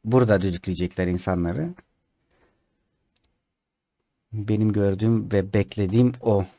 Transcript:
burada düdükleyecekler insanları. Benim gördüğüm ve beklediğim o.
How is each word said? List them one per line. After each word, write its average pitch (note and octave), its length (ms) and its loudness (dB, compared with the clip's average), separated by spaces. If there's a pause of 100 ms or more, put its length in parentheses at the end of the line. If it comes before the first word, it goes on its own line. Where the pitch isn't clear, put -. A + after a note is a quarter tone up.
burada A2 360 4
düdükleyecekler F2+ 640 -4
insanları. F2+ 680 -4 (2500)
Benim G#2+ 400 0
gördüğüm G2+ 580 0
ve G2 220 -2
beklediğim G#2 580 2 (100)
o. G2+ 240 2 (140)